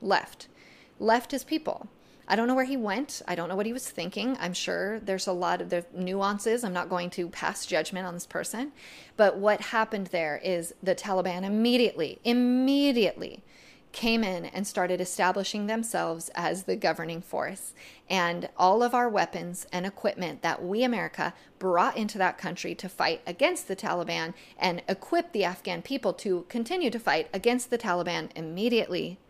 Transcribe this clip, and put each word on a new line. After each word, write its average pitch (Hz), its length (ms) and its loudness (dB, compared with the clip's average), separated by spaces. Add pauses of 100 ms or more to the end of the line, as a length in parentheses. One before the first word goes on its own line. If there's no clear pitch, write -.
left, - 460 0 (520)
left 226 320 2
his 269 120 -2
people. - 440 -4 (400)
I 190 80 2
don't 226 120 2
know 254 80 4
where 262 100 4
he 269 120 -2
went. 220 500 -2
I 175 80 -2
don't 170 140 -2
know 190 60 -2
what 202 100 0
he 226 80 -4
was 254 160 -8
thinking. 202 500 -4
I'm 180 140 -4
sure 180 460 -2
there's 190 280 -4
a 190 60 0
lot 180 280 0
of 175 80 -8
the 175 240 -2
nuances. 196 720 0
I'm 190 100 -4
not 180 160 -2
going 175 220 -2
to 175 180 -4
pass - 360 -6
judgment 180 420 -2
on 175 60 -6
this 175 120 -8
person. 226 460 -6 (460)
But 196 200 8
what 208 220 4
happened 220 480 0
there 160 360 0
is 175 380 -2
the 185 140 2
Taliban 185 480 0
immediately, 220 800 2
immediately 247 1200 4 (480)
came 226 320 2
in 185 220 -2
and 196 200 -6
started 180 340 0
establishing 190 680 0
themselves 175 680 -2
as 175 300 -2
the 185 140 -2
governing 165 440 -2
force. - 520 -6 (360)
And 175 480 0
all 185 240 6
of 240 140 4
our 247 140 4
weapons 175 640 -2
and 180 140 -2
equipment 180 560 -4
that 165 220 0
we, 202 200 0
America, 185 500 0 (260)
brought 190 380 4
into 214 200 -2
that 185 200 2
country 165 360 -6
to - 160 -10
fight 220 380 0
against 302 400 0
the 190 80 -4
Taliban 170 580 -2 (240)
and 175 300 0
equip 339 460 -2
the 202 100 2
Afghan 175 380 -4
people 262 320 -2
to 180 340 -2
continue 254 420 -2
to 226 100 -2
fight 151 340 0
against 233 360 0
the 240 80 0
Taliban 175 560 -2
immediately 180 840 -2 (100)